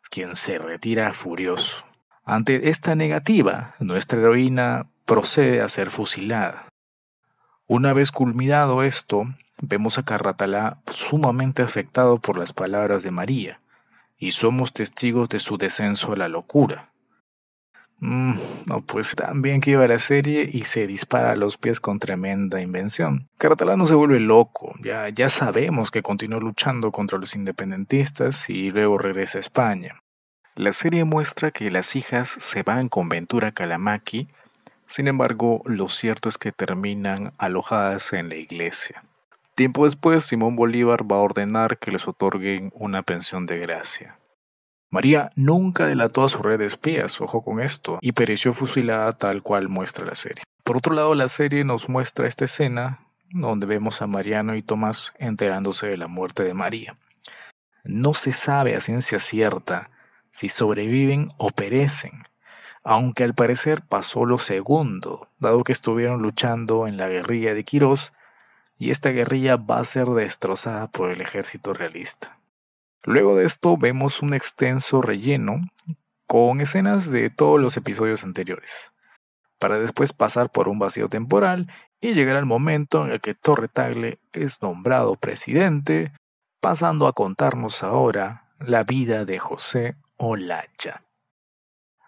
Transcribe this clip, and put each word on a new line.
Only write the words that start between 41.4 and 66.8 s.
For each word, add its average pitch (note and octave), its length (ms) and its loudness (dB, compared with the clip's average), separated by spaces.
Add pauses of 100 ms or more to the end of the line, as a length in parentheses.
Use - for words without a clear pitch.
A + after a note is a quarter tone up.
que - 140 -8
les F#2+ 180 -4
otorguen F#2+ 640 -2
una G2 280 -6
pensión F2+ 420 -6
de E2+ 140 -6
gracia. - 600 -10 (680)
María C#3 480 2
nunca E3+ 500 4
delató C3 380 2
a C3+ 60 4
su G2+ 120 -4
red G#2+ 160 2
de G#2+ 60 0
espías, C3 560 -4
ojo A2 240 -4
con G#2+ 160 -4
esto, A#2+ 400 -4
y A#2+ 120 -2
pereció A#2 420 2
fusilada A2+ 640 0
tal G2 240 -2
cual G2 260 0
muestra F#2 380 -6
la F2 80 -8
serie. - 300 -10 (200)
Por A#2+ 140 0
otro D#3 160 0
lado, D#3 200 4
la C3 140 2
serie C#3+ 360 0
nos B2 260 -4
muestra B2+ 360 -2
esta C3 200 -2
escena B2+ 600 -4 (260)
donde A2 340 -2
vemos G#2+ 340 -2
a G#2+ 60 -6
Mariano G#2+ 500 -2
y G#2 60 -6
Tomás A2 560 -4
enterándose G2+ 680 -2
de G2 100 -4
la E2 100 -10
muerte F#2 340 -6
de F#2 120 -2
María. F#2+ 420 -6 (880)
No B2+ 300 0
se - 180 0
sabe C#3 420 2
a A#2 60 -4
ciencia A#2+ 380 -2
cierta G#2+ 720 -2 (400)
si - 180 -8
sobreviven B2 880 2
o G2+ 140 -2
perecen, C3 720 -2 (600)
aunque B2 420 2
al A#2+ 100 0
parecer B2 480 2
pasó A2 420 -2
lo B2 140 2
segundo, G2 920 -2 (100)
dado A2+ 260 4
que - 80 0
estuvieron A#2+ 500 -2
luchando A2+ 640 -2